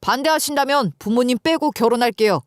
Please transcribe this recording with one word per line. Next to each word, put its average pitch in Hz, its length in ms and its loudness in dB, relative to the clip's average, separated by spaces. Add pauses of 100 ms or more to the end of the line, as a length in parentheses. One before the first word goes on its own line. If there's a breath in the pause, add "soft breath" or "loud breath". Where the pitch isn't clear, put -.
반대하신다면 277 960 0
부모님 247 420 0
빼고 320 300 0
결혼할게요. 233 760 0